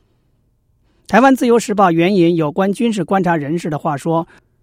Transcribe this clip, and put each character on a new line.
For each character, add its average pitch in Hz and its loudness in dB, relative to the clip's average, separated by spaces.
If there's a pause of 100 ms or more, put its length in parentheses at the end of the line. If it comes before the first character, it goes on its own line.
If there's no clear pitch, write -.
(1040)
台 202 2
湾 269 4
《自 269 -2
由 233 4
时 233 -4
报》 190 4
援 170 0
引 175 2
有 156 -2
关 196 -2
军 226 -2
事 202 -4
观 190 -2
察 170 0
人 151 -4
士 170 -8
的 147 -6
话 151 -4
说， 165 -4 (340)